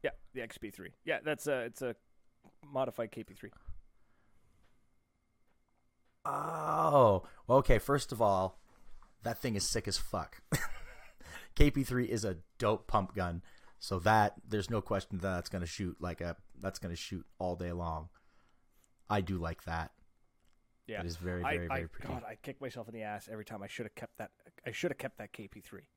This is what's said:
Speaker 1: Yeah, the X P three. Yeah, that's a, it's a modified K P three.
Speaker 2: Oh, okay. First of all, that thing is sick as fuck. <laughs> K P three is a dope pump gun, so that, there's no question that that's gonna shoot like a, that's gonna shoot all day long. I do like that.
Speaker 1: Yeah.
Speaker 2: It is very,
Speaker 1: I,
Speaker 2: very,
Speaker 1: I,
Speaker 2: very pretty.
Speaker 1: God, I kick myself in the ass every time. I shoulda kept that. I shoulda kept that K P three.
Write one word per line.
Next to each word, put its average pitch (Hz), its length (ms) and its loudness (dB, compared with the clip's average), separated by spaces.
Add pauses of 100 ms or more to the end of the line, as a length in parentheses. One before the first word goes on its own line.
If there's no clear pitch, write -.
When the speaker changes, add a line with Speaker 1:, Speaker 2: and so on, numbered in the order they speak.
Speaker 1:
Yeah, 143 80 0 (220)
the 127 80 -6
X 113 160 -10
P 110 120 -10
three. 92 220 -14 (140)
Yeah, 151 180 0
that's 151 240 -2
a, 135 140 2
it's 117 200 -8
a 120 140 -2 (680)
modified 131 460 -2
K 113 120 -10
P 98 100 -16
three. - 180 -14 (2750)
Speaker 2:
Oh, 151 1000 6 (260)
okay. 127 300 8
First 139 320 0
of 113 100 0
all, 95 380 4 (640)
that - 160 -4
thing 117 160 -2
is 95 120 0
sick - 200 -2
as 98 100 -2
fuck. - 440 -4 (100)
<laughs> - 1040 -6
K 143 160 12
P 139 120 2
three 123 220 0
is 110 200 -2
a 90 120 -2 (220)
dope 107 280 2
pump 98 280 2
gun, 87 260 -2 (380)
so 95 200 -4
that, 104 360 6 (120)
there's 107 220 -2
no 110 120 0
question 98 380 -2
that 92 160 -2
that's 87 140 -4
gonna 87 160 -4
shoot 90 340 -6
like 85 220 -6
a, 85 140 -4 (260)
that's 95 180 -4
gonna 85 160 -6
shoot - 300 -8 (140)
all - 160 -2
day 87 160 -4
long. 85 380 -4 (1000)
I 104 120 4
do 92 160 -2
like 82 260 -4
that. 82 280 -4 (960)
Speaker 1:
Yeah. 107 160 -8
Speaker 2:
It 87 60 -6
is 82 100 -6
very, 87 260 -4
Speaker 1:
I, 151 120 0
Speaker 2:
very, 87 140 -4
Speaker 1:
I, 82 60 -2
Speaker 2:
very 85 140 -4
pretty. - 180 -10
Speaker 1:
God, 123 180 -6
I 110 160 -12
kick - 200 -12
myself 120 260 -8
in 113 60 -14
the 110 100 -10
ass 104 260 -8
every 110 140 -10
time. 104 180 -10
I 98 60 -8
shoulda 107 280 -8
kept - 240 -14
that. 107 120 -10 (340)
I 123 60 -6
shoulda 147 240 -2
kept - 220 -8
that 104 160 -12
K 101 140 -12
P 101 140 -18
three. - 360 -16